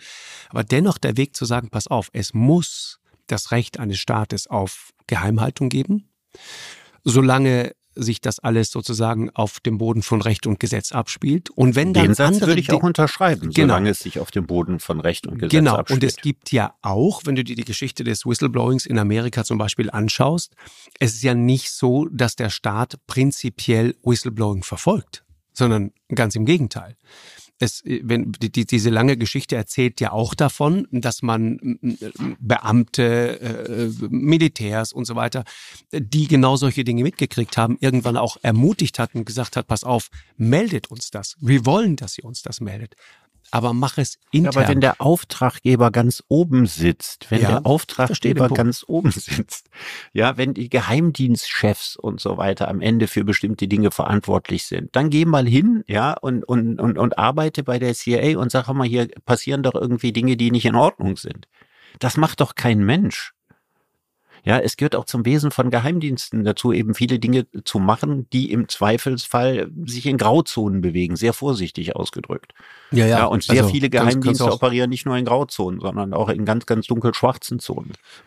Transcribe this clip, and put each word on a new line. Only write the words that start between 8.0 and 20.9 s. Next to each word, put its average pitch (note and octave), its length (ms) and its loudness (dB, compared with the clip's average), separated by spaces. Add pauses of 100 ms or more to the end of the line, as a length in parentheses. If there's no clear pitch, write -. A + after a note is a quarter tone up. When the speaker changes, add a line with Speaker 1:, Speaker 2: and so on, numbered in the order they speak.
Speaker 1:
das - 180 -4
alles A#2 320 0
sozusagen A2+ 600 -4
auf - 280 -4
dem A2 180 -2
Boden A2 260 0
von A2 200 0
Recht A2 240 0
und G#2+ 140 -2
Gesetz A#2 320 -4
abspielt. D3 580 -2
Und B2+ 240 4
wenn D#3+ 180 2
dann F#2+ 140 6
Speaker 2:
Den G#2+ 80 6
Satz C#3+ 140 4
Speaker 1:
andere F#3 240 4
Speaker 2:
würde E3+ 80 4
ich C3+ 80 -6
Speaker 1:
Di-, D3+ 80 4
Speaker 2:
auch - 80 2
unterschreiben, D#3+ 640 2
Speaker 1:
genau. C#3 240 4
Speaker 2:
solange G2 160 2
es F#2+ 80 -2
sich - 220 -8
auf - 100 -6
dem F#2 160 -2
Boden F2 320 0
von D#2+ 220 -6
Recht E2 260 -2
und - 120 -8
Gesetz E2+ 120 -2
Speaker 1:
Genau. D3+ 240 6
Speaker 2:
abspielt. C3 280 0
Speaker 1:
Und C3+ 40 2
es A#2+ 100 -2
gibt - 360 -6
ja A2+ 300 0
auch, G#2+ 420 0
wenn D3 100 -2
du C3 80 0
dir A#2+ 140 -6
die A#2 80 -8
Geschichte B2+ 400 -8
des A2+ 200 -4
Whistleblowings B2 600 0
in B2 100 -2
Amerika A2+ 460 0
zum A2 160 -2
Beispiel G#2+ 320 -2
anschaust, B2 640 -2 (460)